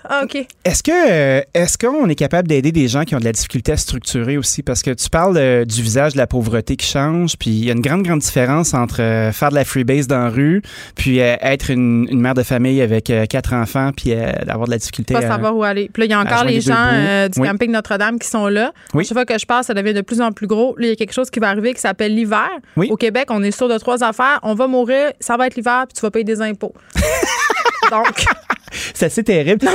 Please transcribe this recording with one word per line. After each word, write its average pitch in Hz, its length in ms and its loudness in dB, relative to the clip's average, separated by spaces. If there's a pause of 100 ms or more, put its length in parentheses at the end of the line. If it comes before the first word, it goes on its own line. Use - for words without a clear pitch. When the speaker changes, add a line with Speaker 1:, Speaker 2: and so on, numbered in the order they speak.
Speaker 1:
Ah, 277 200 -2
OK. 277 240 -6 (180)
Speaker 2:
est-ce 175 160 0
que, 302 100 0
euh, 156 500 4 (120)
est-ce 170 240 0
qu'on 254 320 2
est 147 60 0
capable 170 320 0
d'aider 147 240 2
des 156 160 2
gens 135 160 0
qui 160 100 -4
ont 139 60 0
de 113 60 -2
la 117 80 0
difficulté - 400 -2
à 151 40 0
structurer 127 600 -4
aussi? 139 240 -4
Parce 123 180 -4
que - 100 -2
tu - 200 -4
parles, 175 260 2
euh, 127 260 4
du 117 200 -2
visage 120 300 2
de 135 40 -2
la 127 80 4
pauvreté 113 500 -2
qui - 120 -4
change, 160 500 0
puis - 140 -2
il 110 140 0
y 120 40 0
a 120 40 2
une 117 80 0
grande, 143 200 0
grande 170 200 0
différence 143 520 0
entre, 123 300 0
euh, 110 280 2
faire 147 200 0
de 143 40 -2
la 135 100 2
freebase 131 420 0
dans 123 160 0
la 120 60 0
rue, 147 340 2 (320)
puis, 127 260 2
euh, 120 200 4
être 135 280 -2
une, 120 400 2
une 123 120 2
mère 127 120 2
de 127 100 2
famille 131 380 2
avec, 110 300 2
euh, 110 160 2
quatre 131 260 -2
enfants, 135 420 0
puis, 120 180 -2
euh, 113 180 -2 (160)
d'avoir 113 180 -2
de 120 60 -2
la 117 80 -2
difficulté - 340 -6
Speaker 1:
Pas 240 60 2
Speaker 2:
à, 117 80 0
Speaker 1:
savoir 214 280 0
où 220 80 0
aller. 202 300 -2
Puis 220 80 -2
là, 226 60 2
il 214 40 0
y - 40 2
a - 20 2
Speaker 2:
à 208 40 2
Speaker 1:
encore 202 160 0
Speaker 2:
joindre 247 120 2
Speaker 1:
les 240 60 0
Speaker 2:
les 226 60 0
deux - 120 0
Speaker 1:
gens, 233 100 2
Speaker 2:
bouts. 247 120 2
Speaker 1:
euh, 202 340 2
du 185 120 -4
Speaker 2:
Oui. - 60 2
Speaker 1:
camping 208 240 -2
Notre-Dame 220 460 -2
qui - 100 -8
sont 226 120 -2
là. 208 320 0 (220)
Speaker 2:
Oui. 151 100 2
Speaker 1:
Chaque 220 140 -4
fois 247 80 0
que 233 120 -2
je - 80 -4
passe, 240 220 0
ça 240 60 -4
devient 202 200 0
de 202 60 0
plus 226 220 -2
en 233 100 0
plus 208 160 -8
gros. 220 300 2
Là, 233 80 -2
il 233 60 2
y - 20 2
a - 20 0
quelque 214 160 -4
chose 254 180 -2
qui 226 120 -2
va 214 80 2
arriver 214 240 0
qui - 80 -10
s'appelle 214 340 0
l'hiver. 220 320 0 (300)
Speaker 2:
Oui. 185 120 2
Speaker 1:
Au 220 60 0
Québec, 233 360 0
on 208 120 0
est 202 80 0
sûr 247 160 -2
de 233 100 0
trois 240 240 -2
affaires. 254 420 0
On 214 120 0
va 254 120 0
mourir, 262 520 2
ça - 160 -2
va 254 120 2
être 254 100 -4
l'hiver, 247 320 0
puis - 60 -18
tu - 40 -10
vas 220 100 -2
payer 226 140 -2
des 214 180 -2
impôts. 214 320 -6 (220)
<laughs> - 960 0
Donc - 340 0 (680)
Speaker 2:
C'est - 140 0
assez 220 160 -2
terrible. 185 420 2
Speaker 1:
Non, 370 100 4